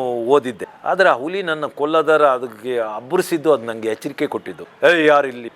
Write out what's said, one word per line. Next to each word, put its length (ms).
ಓದಿದ್ದೆ. 380
ಆದರೆ 260
ಆ 40
ಹುಲಿ 300
ನನ್ನ 220
ಕೊಲ್ಲದರ 640
ಅದಕ್ಕೆ 520
ಅಬ್ಬರಿಸಿದ್ದು, 760
ಅದು 120
ನನಗೆ 240
ಎಚ್ಚರಿಕೆ 380
ಕೊಟ್ಟಿದ್ದು. 360
"ಏಯ್, 200
ಯಾರು 200
ಇಲ್ಲಿ? 280